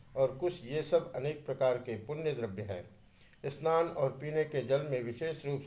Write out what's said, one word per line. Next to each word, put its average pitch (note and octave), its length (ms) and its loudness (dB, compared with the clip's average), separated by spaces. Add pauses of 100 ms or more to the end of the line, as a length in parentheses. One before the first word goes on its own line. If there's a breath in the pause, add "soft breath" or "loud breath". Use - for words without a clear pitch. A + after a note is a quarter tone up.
(160 loud breath)
और C3 200 4
कुश, F3 280 -2
ये D3 180 -2
सब E3 300 2
अनेक D3 340 -4
प्रकार B2+ 320 2
के A#2+ 180 -6
पुण्य D3+ 360 -2
द्रव्य G#2+ 300 -4
हैं। F#2+ 280 -6 (560 loud breath)
स्नान D#3+ 420 2
और C#3 220 2
पीने D3 340 0
के C#3+ 200 0
जल C3+ 180 2
में C3+ 200 -2
विशेष C#3 440 -4
रूप C#3 200 -2